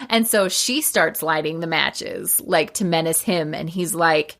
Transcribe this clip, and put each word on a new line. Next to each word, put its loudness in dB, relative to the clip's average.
And 2
so 2
she 0
starts 0
lighting -2
the -4
matches, -2
like, 0
to -2
menace 0
him. 0
And -6
he's -4
like 2